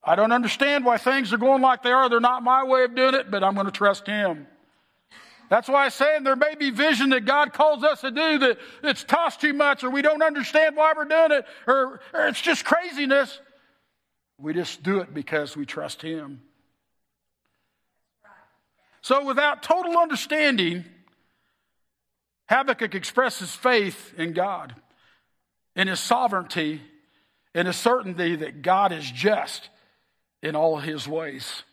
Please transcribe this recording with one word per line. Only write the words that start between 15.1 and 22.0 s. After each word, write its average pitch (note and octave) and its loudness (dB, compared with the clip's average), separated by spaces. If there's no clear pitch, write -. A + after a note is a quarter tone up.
because D3 -6
we D3 -8
trust D3+ -12
him. D3+ -12
So C#4 0
without C#4 0
total E4+ 0
understanding, C4+ 0